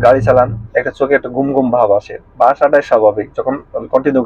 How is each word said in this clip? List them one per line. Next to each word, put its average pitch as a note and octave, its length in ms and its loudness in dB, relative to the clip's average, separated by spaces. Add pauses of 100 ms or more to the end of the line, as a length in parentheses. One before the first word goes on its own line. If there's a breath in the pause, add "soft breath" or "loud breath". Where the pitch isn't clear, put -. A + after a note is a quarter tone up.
গাড়ি C3 220 4
চালান, B2 220 2 (280)
একটা B2+ 200 -4
চোখে C#3 180 0
একটা C3+ 140 -2
ঘুম C3 260 -4
ঘুম C3 160 0
ভাব A#2+ 180 0 (100)
আসে, - 160 -14 (200)
বা A#2+ 160 2
আসাটাই C#3+ 380 2
স্বাভাবিক G#2+ 380 2 (100)
যখন C3 160 -4 (380)
কন্টিনিউ C3 340 0